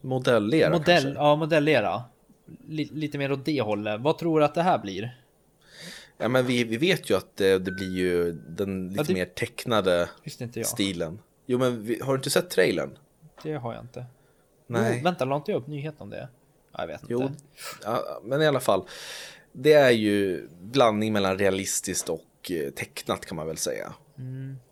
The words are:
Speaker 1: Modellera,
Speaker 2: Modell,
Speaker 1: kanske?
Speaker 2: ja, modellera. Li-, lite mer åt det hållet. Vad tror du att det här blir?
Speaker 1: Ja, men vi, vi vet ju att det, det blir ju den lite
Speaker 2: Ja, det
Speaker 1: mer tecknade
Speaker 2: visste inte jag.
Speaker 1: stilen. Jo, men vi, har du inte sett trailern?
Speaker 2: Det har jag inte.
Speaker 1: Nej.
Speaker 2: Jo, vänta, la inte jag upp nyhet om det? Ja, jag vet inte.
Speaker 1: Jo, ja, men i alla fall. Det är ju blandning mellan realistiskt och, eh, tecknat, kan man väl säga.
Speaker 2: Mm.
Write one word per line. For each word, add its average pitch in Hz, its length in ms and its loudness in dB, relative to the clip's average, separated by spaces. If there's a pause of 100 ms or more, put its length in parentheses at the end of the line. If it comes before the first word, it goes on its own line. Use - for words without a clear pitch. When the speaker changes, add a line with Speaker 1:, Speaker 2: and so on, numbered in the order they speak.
Speaker 1:
Modellera, 127 680 4
Speaker 2:
Modell, 165 340 4
Speaker 1:
kanske? 139 180 -4
Speaker 2:
ja, 147 140 6
modellera. 147 680 2 (640)
Li-, 151 260 -6
lite 147 240 -6
mer 139 140 -2
åt 135 140 -4
det 147 160 0
hållet. 107 400 -2
Vad 160 160 0
tror 160 220 0
du 147 60 6
att 147 100 0
det 170 60 0
här 170 160 2
blir? 101 400 -6 (1000)
Speaker 1:
Ja, - 100 -2
men 127 180 4
vi, 123 180 2
vi 113 140 -2
vet 165 320 0
ju 98 80 4
att - 200 -6
det, 95 220 4
det 92 120 -4
blir 92 260 -4
ju 87 340 2
den 92 560 -6
lite 98 120 -6
Speaker 2:
Ja, 151 80 0
det 104 60 0
Speaker 1:
mer 90 120 0
tecknade 92 840 0 (140)
Speaker 2:
visste - 200 -12
inte 113 160 -10
jag. 110 80 -6
Speaker 1:
stilen. 90 520 -2 (260)
Jo, 123 120 0
men 123 260 0
vi, 113 180 -2
har 131 120 -2
du 135 40 0
inte 131 120 -4
sett 180 200 0
trailern? 90 480 0 (460)
Speaker 2:
Det 156 100 -8
har 120 200 -8
jag 113 100 -12
inte. 123 220 -14 (640)
Speaker 1:
Nej. 117 300 0
Speaker 2:
Jo, 131 60 -6
vänta, 165 220 0
la 139 100 0
inte 151 160 -4
jag 175 100 0
upp 127 60 -14
nyhet 151 300 -8
om 101 120 -16
det? 104 200 -12 (420)
Ja, - 100 -12
jag 87 60 -6
vet 76 140 -12
inte. - 120 -8
Speaker 1:
Jo, 127 160 0 (540)
ja, 110 400 -4
men 135 180 -2
i 156 60 4
alla 135 120 2
fall. 95 240 2 (680)
Det 143 220 2
är 139 180 8
ju 101 560 2 (140)
blandning 110 520 4
mellan 95 240 2
realistiskt 95 720 0
och, - 420 -8
eh, 76 180 -2
tecknat, - 560 -8
kan 87 100 -10
man 78 120 -8
väl 80 100 -8
säga. 50 360 -6 (240)
Speaker 2:
Mm. 131 400 -12 (140)